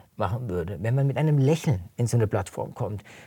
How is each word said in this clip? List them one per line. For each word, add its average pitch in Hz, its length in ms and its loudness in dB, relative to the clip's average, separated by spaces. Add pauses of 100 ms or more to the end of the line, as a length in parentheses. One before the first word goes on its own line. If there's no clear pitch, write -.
(160)
machen 110 340 -4
würde, 87 320 -4
wenn 113 140 0
man 139 120 2
mit 135 100 0
einem 147 220 4
Lächeln 131 420 2 (160)
in 120 100 2
so 117 80 0
eine 113 120 4
Plattform - 460 -4
kommt. 101 300 -6 (240)